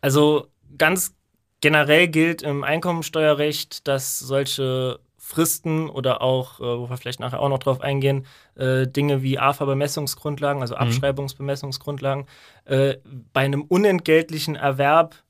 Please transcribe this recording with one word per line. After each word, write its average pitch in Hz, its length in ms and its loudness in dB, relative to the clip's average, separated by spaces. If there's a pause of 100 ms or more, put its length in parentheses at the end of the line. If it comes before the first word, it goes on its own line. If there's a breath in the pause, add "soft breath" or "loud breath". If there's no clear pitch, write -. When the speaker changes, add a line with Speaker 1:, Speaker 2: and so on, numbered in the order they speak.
Speaker 1:
Also 147 480 4 (280)
ganz 175 380 0 (480)
generell 151 460 6
gilt 165 340 2
im 143 220 -4
Einkommensteuerrecht, 151 1200 0
dass 135 320 -2
solche 131 800 -4 (200)
Fristen 160 720 -4
oder 131 320 -2
auch, 127 360 -2
äh, - 40 -12
wo 120 280 -6
wir 127 60 -6
vielleicht 123 240 -10
nachher 127 180 -6
auch 139 120 0
noch 135 80 -2
drauf 131 240 -2
eingehen, 139 440 -2 (300 loud breath)
äh, 131 320 0
Dinge 139 340 0
wie 135 160 -2
afa-Bemessungsgrundlagen, 143 1200 -2
also 120 120 -6
Speaker 2:
Mhm. - 60 -8 (640)
Speaker 1:
Abschreibungsbemessungsgrundlagen, 135 800 -6 (380 soft breath)
äh, 135 320 0 (360)
bei 131 80 2
einem 139 220 0
unentgeltlichen 160 920 2
Erwerb 143 580 2 (160)